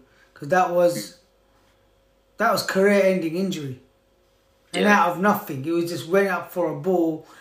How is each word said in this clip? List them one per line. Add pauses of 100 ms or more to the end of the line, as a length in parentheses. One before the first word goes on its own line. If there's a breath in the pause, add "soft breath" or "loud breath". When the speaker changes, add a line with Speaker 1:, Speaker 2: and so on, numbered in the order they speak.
(320 soft breath)
Speaker 1:
'cause
that
was, (1200)
that
was
career-ending
injury. (920)
And
Speaker 2:
Yeah.
Speaker 1:
out
of
nothing,
he
was
just
went
up
for
a
ball, (140 loud breath)